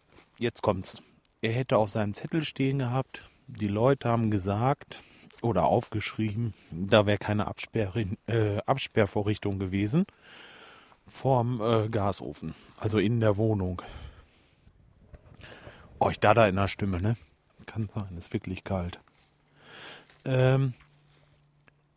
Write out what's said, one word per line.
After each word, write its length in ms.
jetzt 240
kommt's, 400
er 120
hätte 260
auf 120
seinem 220
Zettel 320
stehen 360
gehabt, 500
die 220
Leute 420
haben 200
gesagt 720
oder 240
aufgeschrieben, 880
da 360
wär 100
keine 300
Absperrin-, 800
äh, 400
Absperrvorrichtung 920
gewesen 460
vorm, 540
äh, 280
Gasofen, 640
also 200
in 220
der 160
Wohnung. 460
Oh, 120
ich 100
da 260
in 100
der 120
Stimme, 320
ne? 160
Kann 280
sein, 220
ist 160
wirklich 320
kalt. 360
Ähm, 500